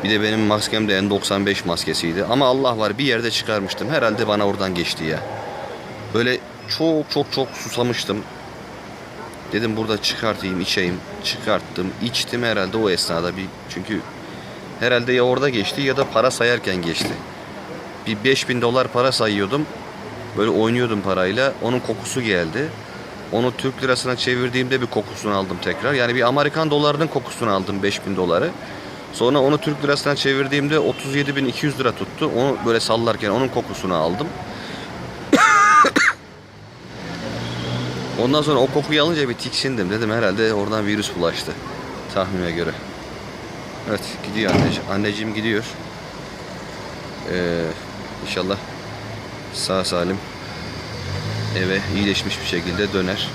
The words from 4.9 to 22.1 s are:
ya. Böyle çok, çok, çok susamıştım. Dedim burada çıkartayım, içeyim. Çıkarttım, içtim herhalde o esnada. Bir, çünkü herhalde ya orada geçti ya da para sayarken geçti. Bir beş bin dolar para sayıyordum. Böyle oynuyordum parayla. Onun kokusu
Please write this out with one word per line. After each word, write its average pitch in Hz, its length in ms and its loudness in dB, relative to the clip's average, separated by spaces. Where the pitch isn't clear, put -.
ya. 78 140 0
Böyle 120 240 2
çok, 156 320 2
çok, 143 220 -2
çok 131 160 0
susamıştım. 120 680 -2
Dedim 110 240 0
burada 107 260 -2
çıkartayım, 98 580 -2
içeyim. 90 360 0
Çıkarttım, - 640 -2
içtim 120 400 -2
herhalde 101 340 0
o 110 140 4
esnada. 87 460 0
Bir, 95 80 -4
çünkü 95 300 -4
herhalde 120 320 4
ya 123 100 6
orada 127 260 4
geçti 120 340 0
ya 135 140 2
da 135 140 2
para 120 200 6
sayarken 117 520 2
geçti. 82 300 0
Bir 110 180 0
beş 131 240 4
bin 123 140 2
dolar 120 260 4
para 123 240 4
sayıyordum. 110 540 2
Böyle 107 120 4
oynuyordum 113 500 4
parayla. 95 520 2
Onun 123 180 2
kokusu 120 420 -4